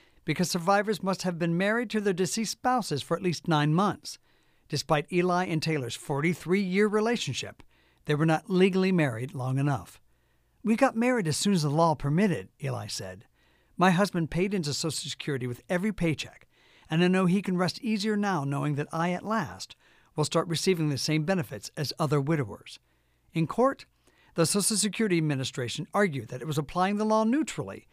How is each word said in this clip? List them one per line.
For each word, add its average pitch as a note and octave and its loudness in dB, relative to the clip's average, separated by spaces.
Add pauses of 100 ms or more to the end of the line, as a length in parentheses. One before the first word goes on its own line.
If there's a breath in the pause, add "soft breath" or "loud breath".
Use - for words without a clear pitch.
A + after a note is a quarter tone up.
(240)
because E3 0
survivors G3 0
must F#3 -2
have F3+ -4
been E3+ 0
married G#3+ 0
to G#3+ 0
their G3+ 2
deceased F#3+ -2
spouses A#3 -2
for - -2
at F#3 -6
least F3 -2
nine D3+ 4
months. F#3 -2 (520)
Despite D3+ 0
Eli F3+ 2
and E3 -2
Taylor's C#3+ -2
forty-three-year F3+ 0
relationship, G#3+ -2 (440)
they D3+ 2
were D3 2
not D#3 2
legally F#3 4
married C3+ 0
long C3 -2
enough. C#3 -2 (640)
"We A3 2
got B3+ 2
married A3+ 2
as C#3+ 0
soon G3+ 0
as F3 4
the D3+ 0
law D#3+ 4
permitted," D3 0 (160)
Eli A2 -6
said. F#2+ -12 (500)
"My F3+ 6
husband F3+ 0
paid G3 -2
into D3 -2
Social D3 -6
Security B2+ -6
with A#2+ -8
every F#3 0
paycheck, - -4 (400)
and E3+ 2
I F3+ 4
know F#3 4
he F#3+ 4
can F#3 -2
rest F3+ -2
easier G#3+ 0
now G3 0
knowing C#3+ -2
that D3 -4
I, E3+ -2
at F3 -6
last, D3 -6 (400)
will D3+ 0
start E3 0
receiving E3 0
the C#3 -2
same D#3 0
benefits D3+ -4
as D3+ -4
other D3+ 2
widowers." C#3 -4 (560)
In E3 2
court, - 0 (520)
the E3 4
Social G3+ 0
Security F#3+ 0
Administration C3+ -2
argued D3+ 0
that B2+ -10
it C#3+ -8
was D3+ -4
applying F3+ 0
the G#3+ 0
law G#3+ 2
neutrally F#3 -2